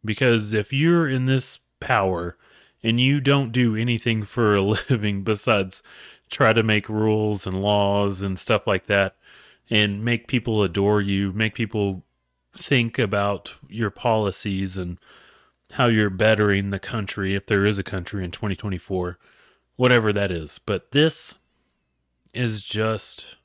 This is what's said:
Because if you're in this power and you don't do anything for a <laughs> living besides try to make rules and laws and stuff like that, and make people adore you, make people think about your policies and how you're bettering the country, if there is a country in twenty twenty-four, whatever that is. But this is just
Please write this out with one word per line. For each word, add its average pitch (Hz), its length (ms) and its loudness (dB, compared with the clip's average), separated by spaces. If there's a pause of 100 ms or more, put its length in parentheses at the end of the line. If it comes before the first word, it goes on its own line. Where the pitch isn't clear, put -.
Because 110 500 2
if 104 180 -2
you're 160 360 2
in 127 180 -2
this 131 320 0 (220)
power 92 580 0 (440)
and 113 160 2
you 139 220 2
don't 139 320 2
do 120 240 2
anything 113 460 0
for 107 320 2
a 98 80 4
<laughs> 107 280 0
living 104 320 0
besides 104 600 -2 (480)
try 113 240 4
to 113 80 4
make 107 260 2
rules 107 580 0
and 95 140 -4
laws 101 640 2
and 95 160 -4
stuff - 280 0
like 98 200 -2
that, 98 300 2 (520)
and 104 340 0
make 117 260 -2
people 113 340 0
adore 101 400 2
you, 98 300 -2
make 107 220 -2
people 101 500 -4 (520)
think 117 420 -2
about 101 540 -2 (160)
your 110 220 -4
policies 98 880 -2
and 87 180 -6 (760)
how 127 140 2
you're 110 220 4
bettering 101 640 2
the 98 80 -4
country, 98 560 -4
if 98 100 -4
there 101 220 2
is 104 100 2
a 98 60 -6
country 95 420 -6
in 85 60 -6
twenty 101 260 -4
twenty-four, 90 640 -6 (560)
whatever 120 380 4
that 101 180 0
is. 82 340 -8
But - 280 -6
this - 420 0 (1000)
is 113 300 -4
just - 840 -6